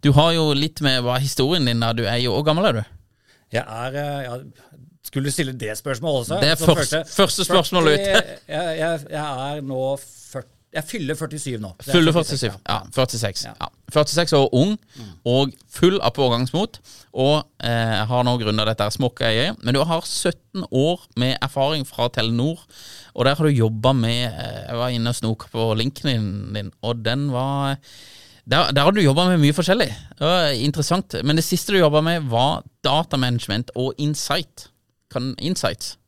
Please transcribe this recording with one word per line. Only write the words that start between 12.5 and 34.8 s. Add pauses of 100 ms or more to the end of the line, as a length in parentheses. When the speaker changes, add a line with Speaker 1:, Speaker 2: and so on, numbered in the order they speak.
Speaker 1:
ja.
Speaker 2:
ja. (100)
Speaker 1:
Førtiseks,
Speaker 2:
Ja.
Speaker 1:
ja. (240)
Førtiseks
år,
ung, (200)
Speaker 2:
Mm. (120)
Speaker 1:
og (160)
full
av
pågangsmot, (360)
og, (140)
eh,
har
nå
grunnet
dette
her
Smokk
A
I. (100)
Men
du
har
sytten
år (180)
med
erfaring
fra
Telenor, (560)
og
der
har
du
jobbet
med,
eh,
jeg
var
inne
og
snoket
på
linken
din,
din, (100)
og
den
var, (680)
der,
der
har
du
jobbet
med
mye
forskjellig. (240)
Det
var
interessant. (100)
Men
det
siste
du
jobbet
med
var (180)
datamanagement
og
insight. (420)